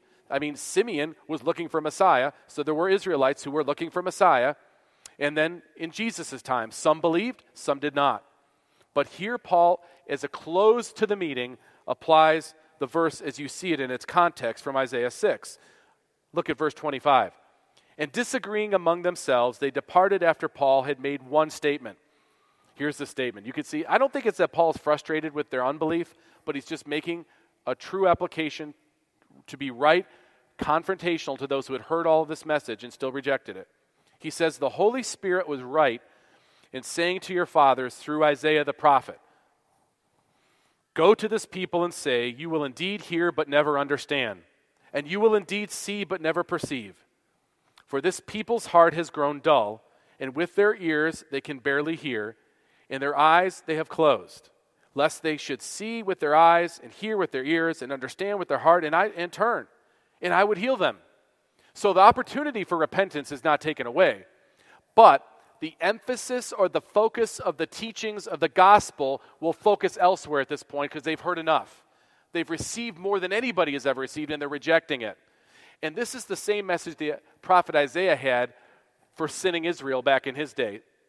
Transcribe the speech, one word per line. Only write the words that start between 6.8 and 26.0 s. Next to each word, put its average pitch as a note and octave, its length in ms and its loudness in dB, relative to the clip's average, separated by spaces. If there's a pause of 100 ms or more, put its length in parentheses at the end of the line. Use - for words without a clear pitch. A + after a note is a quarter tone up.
believed, F3 440 -2 (100)
some - 240 -4
did C#3+ 160 -4
not. C#3 300 0 (720)
But C#3+ 120 0
here A3 300 -8
Paul, F3 460 2 (260)
as C#3 140 -6
a C#3+ 40 -8
close G#3+ 680 2
to A3 120 -2
the G#3 100 -2
meeting, B2+ 420 -6 (300)
applies D#3 680 4 (240)
the C#3 80 -4
verse D#3+ 340 -2
as D3+ 160 -8
you D3 100 -10
see F3+ 260 -4
it C#3+ 60 -4
in C3 120 -4
its B2 140 -8
context E3 580 0
from C#3 120 -6
Isaiah B2 360 -2
six. - 480 -4 (720)
Look D#3+ 160 -6
at D3 80 -4
verse D3+ 160 -4
twenty-five. C3+ 580 0 (640)
"And D3+ 160 -6
disagreeing G#3+ 640 -4
among F3 300 0
themselves, B2+ 560 0
they C#3 100 -2
departed F3+ 540 0
after D#3+ 240 2
Paul C3+ 360 2
had C#3 160 -6
made C#3 220 -6
one D3 300 0
statement." C#3+ 480 -6 (760)
Here's C#3+ 240 -6
the C#3+ 80 -8
statement. A2+ 400 -8
You B2 80 -12
can D3+ 120 -8
see, D3+ 200 -6
I F3 140 4
don't C4+ 120 0
think C#4 140 -6
it's G#3 140 -4
that E3 120 2
Paul's E3 260 0
frustrated D#3 580 -4
with D3 160 -6
their B2+ 120 -2
unbelief, D#3 520 -4 (280)